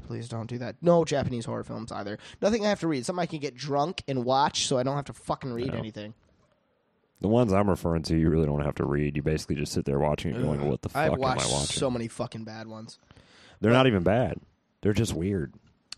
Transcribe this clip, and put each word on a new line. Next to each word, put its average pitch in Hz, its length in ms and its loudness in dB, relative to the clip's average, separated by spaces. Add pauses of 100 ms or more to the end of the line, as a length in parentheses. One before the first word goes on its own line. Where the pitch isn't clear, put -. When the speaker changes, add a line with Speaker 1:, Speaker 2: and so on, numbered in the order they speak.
Speaker 1:
Please 117 220 -10
don't 113 180 -8
do 120 120 -8
that. 120 240 -10
No 170 240 6
Japanese 131 400 -2
horror 117 180 -6
films 113 260 -10
either. 101 280 -8 (240)
Nothing 208 240 2
I - 20 2
have 202 120 0
to 165 80 -2
read. 135 180 -2
Something 180 160 -2
I 170 40 -2
can 160 120 -8
get 135 160 -8
drunk 143 520 -2
and 135 200 -2
watch 135 400 2
so 139 100 0
I 123 60 2
don't 135 120 -2
have 143 120 -6
to 117 80 -12
fucking 131 400 -6
read 123 180 -4
Speaker 2:
No. 113 60 -6
Speaker 1:
anything. 107 340 -10 (1120)
Speaker 2:
The 95 60 2
ones 113 260 4
I'm 101 160 4
referring 82 340 2
to, 82 140 2
you 80 100 6
really 80 160 4
don't 73 160 2
have 71 140 -2
to - 100 -2
read. 71 320 0
You 71 60 -2
basically 78 340 -2
just 73 160 -4
sit 87 140 -2
there 69 120 0
watching 73 360 0
it 58 80 -4
going, 76 180 0
Speaker 1:
Ugh. 73 80 -2
Speaker 2:
"What 65 140 -2
the - 80 -8
fuck 135 100 -2
Speaker 1:
I've - 120 2
Speaker 2:
am - 20 0
I - 40 0
Speaker 1:
watched 127 320 0
Speaker 2:
watching?" 139 160 0 (140)
Speaker 1:
so 135 100 0
many 117 180 -4
fucking 113 360 -8
bad 110 220 -14
ones. 110 320 -14 (640)
Speaker 2:
They're 107 100 6
Speaker 1:
But 123 60 8
Speaker 2:
not 131 80 8
even 101 160 4
bad. 95 360 2 (440)
They're 104 100 4
just 98 220 0
weird. 85 400 -2 (440)